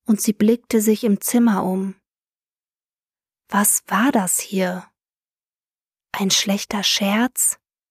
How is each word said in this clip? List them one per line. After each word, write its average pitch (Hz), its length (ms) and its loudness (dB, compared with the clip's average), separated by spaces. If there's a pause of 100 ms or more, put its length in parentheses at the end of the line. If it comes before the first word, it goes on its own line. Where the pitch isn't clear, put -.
und 208 160 2
sie 214 120 0
blickte 226 460 0
sich 214 260 2
im 202 160 2
Zimmer 226 420 2
um. 190 320 -4 (1500)
Was 202 380 0
war 233 240 0
das 190 280 0
hier? 185 460 -4 (1300)
Ein 196 180 -2
schlechter 202 540 -2
Scherz? - 760 -2 (320)